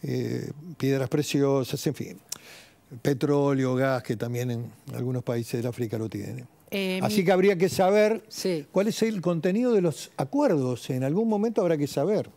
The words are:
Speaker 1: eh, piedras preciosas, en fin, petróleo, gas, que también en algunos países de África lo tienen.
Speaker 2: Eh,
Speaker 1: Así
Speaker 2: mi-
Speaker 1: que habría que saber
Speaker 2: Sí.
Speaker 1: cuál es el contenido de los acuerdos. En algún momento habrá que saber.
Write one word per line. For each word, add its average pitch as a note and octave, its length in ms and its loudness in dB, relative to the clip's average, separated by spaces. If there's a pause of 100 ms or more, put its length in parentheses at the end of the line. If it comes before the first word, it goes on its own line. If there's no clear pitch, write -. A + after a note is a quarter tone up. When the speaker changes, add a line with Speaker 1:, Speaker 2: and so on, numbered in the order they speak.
Speaker 1:
eh, B2 480 -4 (280)
piedras C3+ 320 0
preciosas, C#3 760 0
en C#3+ 60 -2
fin, - 240 -10 (840)
petróleo, C#3 760 2
gas, C3 280 0
que B2 120 -4
también A#2+ 360 -4
en A#2 200 -6 (220)
algunos B2 300 -4
países A#2+ 380 -2
de A#2+ 60 -2
África A#2+ 300 -4
lo A2 120 -4
tienen. G#2 380 -10 (240)
Speaker 2:
Eh, F#3+ 320 -2
Speaker 1:
Así G#3+ 140 0
Speaker 2:
mi- F#3+ 80 2
Speaker 1:
que F#3+ 80 4
habría F#3 240 6
que F3+ 100 2
saber G#3 640 4
Speaker 2:
Sí. E3 420 -4
Speaker 1:
cuál G3 160 2
es A3 160 0
el A3 160 0
contenido F3+ 540 2
de G3+ 80 4
los E3 340 -2
acuerdos. C#3+ 760 0
En C3 140 -2
algún F3 240 0
momento G#3+ 340 0
habrá E3+ 160 2
que C#3+ 80 0
saber. D3+ 520 0